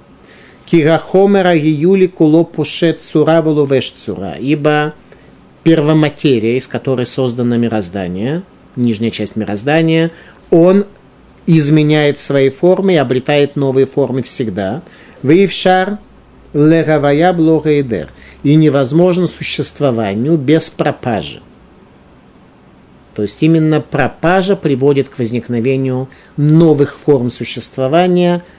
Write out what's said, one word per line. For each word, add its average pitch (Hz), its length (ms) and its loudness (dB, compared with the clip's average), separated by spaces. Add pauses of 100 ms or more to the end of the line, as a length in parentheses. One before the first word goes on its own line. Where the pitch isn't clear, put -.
(640)
«Кигахомера 180 920 2
гиюли 160 500 2
куло 165 360 2
пушет 160 600 -4
цура 160 380 2
вулувеш 147 500 0
цура», 90 480 -10
ибо 151 540 -2 (720)
первоматерия, 147 920 2
из 127 100 -6
которой 123 380 -4
создано 120 520 -2
мироздание, 107 840 -4 (320)
нижняя 117 360 -2
часть - 240 -8
мироздания, 156 760 -2 (380)
он 185 360 4 (600)
изменяет 151 720 2
свои 135 300 0
формы 185 440 0
и 170 40 2
обретает 143 580 0
новые 135 300 0
формы 127 380 -4
всегда. 107 580 -6 (420)
Вейфшар 185 720 0 (560)
легавая 156 800 2
блога 156 460 0
эдер. 113 300 -6 (340)
И 143 120 4
невозможно 156 720 2
существованию 127 1120 -2
без 143 320 0
пропажи. 113 720 -6 (1700)
То 107 60 -6
есть - 220 -6
именно 156 360 2
пропажа 180 760 -2
приводит 139 520 0
к - 120 -16
возникновению 127 920 -4 (260)
новых 151 640 2
форм 123 320 0
существования. 175 1120 -2 (160)